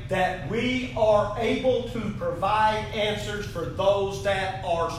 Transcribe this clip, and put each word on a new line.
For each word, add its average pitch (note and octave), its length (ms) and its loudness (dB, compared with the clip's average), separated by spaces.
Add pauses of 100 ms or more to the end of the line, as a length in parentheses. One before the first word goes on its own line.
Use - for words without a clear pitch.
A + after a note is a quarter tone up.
that F#3 420 0
we B3 460 -2
are G#3+ 420 4
able B3 520 2
to A3+ 100 -4 (180)
provide G#3+ 640 2 (100)
answers G#3 520 -2
for E3 200 -6
those G3 580 0
that F#3+ 400 -2
are E3 340 0